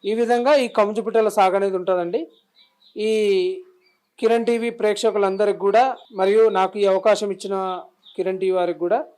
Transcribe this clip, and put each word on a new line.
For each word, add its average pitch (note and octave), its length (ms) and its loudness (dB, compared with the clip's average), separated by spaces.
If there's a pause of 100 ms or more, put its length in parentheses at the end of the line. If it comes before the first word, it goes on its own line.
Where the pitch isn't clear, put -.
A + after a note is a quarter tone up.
ఈ G3+ 160 -2
విధంగా A#3+ 340 2 (100)
ఈ A#3 40 -4 (100)
కౌంజు G#3 280 0
పిట్టల A3 220 2 (100)
సాగు F#3+ 180 2
అనేది G3 240 -2
ఉంటుందండి. F3+ 400 -2 (880)
ఈ - 20 0 (1080)
కిరణ్ A3+ 280 2
టీవీ A#3 220 -2
ప్రేక్షకులందరికీ G#3 880 -2
కూడా G#3+ 380 2 (240)
మరియు G#3+ 280 4 (100)
నాకు F#3+ 240 -2
ఈ - 100 2
అవకాశం G3+ 420 2
ఇచ్చిన G3 200 -8 (600)
కిరణ్ F#3 240 -4
టీవీ F#3+ 180 0
వారికి F3 200 -2
కూడా G3 260 -2 (140)